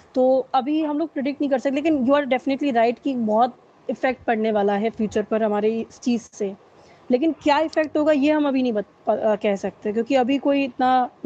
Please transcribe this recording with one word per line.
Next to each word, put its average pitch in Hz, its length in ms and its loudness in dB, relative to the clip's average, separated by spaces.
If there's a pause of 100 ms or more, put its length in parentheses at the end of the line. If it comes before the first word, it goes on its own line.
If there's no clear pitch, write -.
(140)
तो 262 400 2
अभी 294 280 0
हम 294 160 -4
लोग 320 140 -6
प्रेडिक्ट 269 280 -6
नहीं 285 100 -2
कर 262 80 0
सकते। 269 180 -2
लेकिन 285 300 0
you 277 80 2
are 294 120 0
definitely 262 460 -2
right 233 280 2
कि 277 140 -4
बहुत 233 440 0 (320)
इफेक्ट 254 340 -4
पड़ने 220 280 0
वाला 202 220 2
है 214 160 -2
फ्यूचर 214 320 -4
पर 220 200 -2
हमारे 214 380 0
इस - 200 -12
चीज़ 240 220 -2
से। 196 320 -10 (560)
लेकिन 277 220 4
क्या 285 260 2
इफेक्ट 311 380 -2
होगा 302 160 2
ये 294 200 2
हम 294 160 2
अभी 262 140 0
नहीं 247 100 0
बत-, - 340 -6
प-, 240 40 -2
अ, 214 260 0
कह 202 200 0
सकते, 202 360 -6
क्योंकि 233 220 -2
अभी 262 240 2
कोई 277 260 0
इतना, 254 460 0 (160)